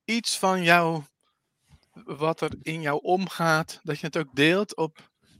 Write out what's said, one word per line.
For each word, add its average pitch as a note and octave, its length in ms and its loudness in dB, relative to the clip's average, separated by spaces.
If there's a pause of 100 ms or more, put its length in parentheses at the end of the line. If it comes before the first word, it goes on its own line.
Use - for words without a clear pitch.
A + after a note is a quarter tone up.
iets A3+ 340 -2
van F#3 240 0
jou, E3+ 380 4 (920)
wat D3 480 -4
er D#3 100 -2 (100)
in D#3+ 200 -6
jou D3 200 -2
omgaat, E3+ 840 0
dat D3 160 -6
je - 60 -8
het D#3 120 -4
ook C#3 180 -4
deelt E3+ 400 2
op - 340 -6 (300)